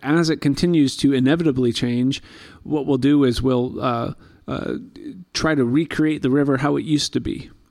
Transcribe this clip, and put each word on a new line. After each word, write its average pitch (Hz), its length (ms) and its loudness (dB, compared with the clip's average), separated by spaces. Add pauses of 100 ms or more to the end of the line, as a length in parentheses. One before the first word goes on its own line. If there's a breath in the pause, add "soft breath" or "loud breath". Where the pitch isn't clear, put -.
as 160 280 2
it 135 100 -2
continues 147 560 2
to 139 160 2
inevitably 131 640 2
change, 123 480 -2 (400 loud breath)
what 147 240 -4
we'll 139 100 2
do 139 280 4
is 123 180 0
we'll, 127 360 -2
uh, 120 360 -4 (340 soft breath)
uh, - 280 -6 (580)
try 160 200 0
to 131 120 2
recreate 156 560 0
the 131 80 2
river 139 260 4
how 143 200 0
it 123 100 -4
used 147 260 0
to 127 80 -2
be. - 300 -8 (200)